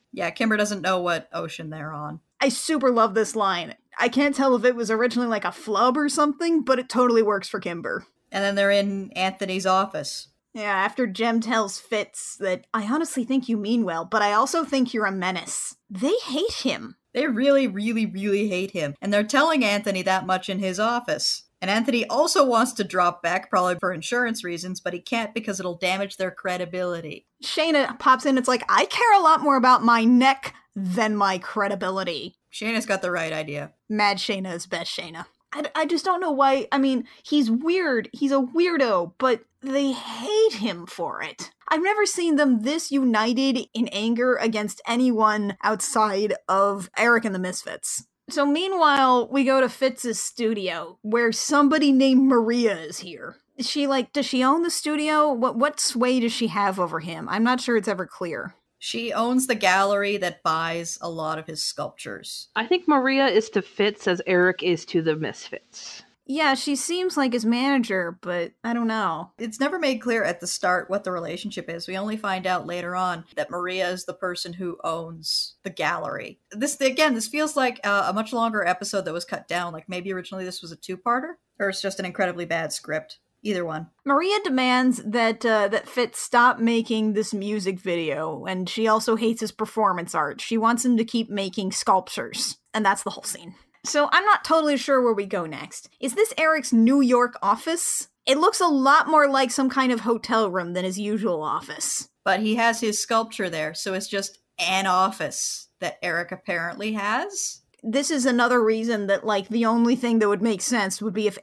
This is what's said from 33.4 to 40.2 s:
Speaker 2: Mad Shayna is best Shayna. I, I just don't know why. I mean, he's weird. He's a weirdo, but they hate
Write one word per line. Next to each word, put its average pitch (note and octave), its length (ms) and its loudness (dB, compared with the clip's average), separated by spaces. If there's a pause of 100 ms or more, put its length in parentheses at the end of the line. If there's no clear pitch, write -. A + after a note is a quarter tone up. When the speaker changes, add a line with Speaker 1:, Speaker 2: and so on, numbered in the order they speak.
Speaker 2:
Mad G#3 280 2
Shayna F#3 360 -6
is F3 140 -10
best E3+ 300 -6
Shayna. E3 280 -12 (260)
I, D4 140 -6 (100)
I D#4 100 0
just D#4 200 -2
don't F#4 160 0
know E4+ 100 0
why. C4+ 400 2
I C#4 60 0
mean, C4 280 2 (180)
he's C#4 280 2
weird. D4 600 0
He's C4+ 180 0
a C#4 40 2
weirdo, B3+ 800 2
but B3 240 2 (200)
they C4+ 300 0
hate C4 640 0